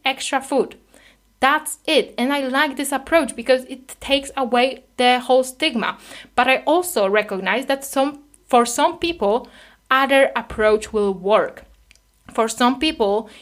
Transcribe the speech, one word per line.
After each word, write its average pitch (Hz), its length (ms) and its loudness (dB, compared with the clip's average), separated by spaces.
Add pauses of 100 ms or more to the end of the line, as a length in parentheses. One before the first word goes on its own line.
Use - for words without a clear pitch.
extra 269 360 -4
food. 262 360 -2 (640)
That's 294 440 0
it. 285 340 0
And 247 140 0
I 285 80 -2
like 277 360 -2
this 285 160 -6
approach 285 440 0
because 254 280 0
it - 360 -18
takes 277 360 -2
away 247 480 -2 (120)
the 247 240 2
whole 254 240 2
stigma. 233 540 -4 (360)
But 254 140 2
I 262 180 4
also 302 420 2
recognize 208 580 0
that 277 180 -2
some, 277 400 -4 (220)
for 240 200 4
some 320 320 -2
people, 247 500 -2 (420)
other 269 440 4
approach 220 580 0
will 202 220 0
work. 185 520 0 (640)
For 226 160 0
some 247 300 0
people, 226 520 -2 (120)